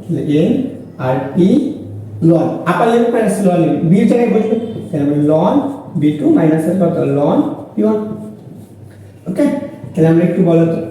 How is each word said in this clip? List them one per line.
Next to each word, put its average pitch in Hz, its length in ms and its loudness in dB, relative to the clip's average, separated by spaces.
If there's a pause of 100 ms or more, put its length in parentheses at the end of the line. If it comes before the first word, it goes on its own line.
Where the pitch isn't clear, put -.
তাহলে 143 180 -4 (200)
এন 220 100 2 (540)
আর 131 100 0 (200)
পি 180 120 4 (800)
ln, 165 180 2 (240)
আপার 226 220 2
লিমিট 233 220 2
মাইনাস 208 200 0 (100)
লোয়ার 175 180 2
লিমিট, 143 160 0 (100)
বি 196 120 6
এর 240 100 4
জায়গায় 240 240 2
বসবে, 220 200 0 (340)
তাহলে 143 160 -2
আমরা 147 120 0 (140)
ln 180 240 2 (460)
বি 151 80 2 (100)
টু - 60 -2 (120)
মাইনাস 160 320 2
এর 190 120 0
কত, 165 160 0 (200)
ln 160 220 0 (360)
বি 208 100 -2
ওয়ান। 214 140 0 (1300)
ওকে, 285 160 0 (460)
তাহলে 160 200 2
আমরা 170 180 4
একটু - 200 0
বলো 165 240 4
তো - 60 -4 (120)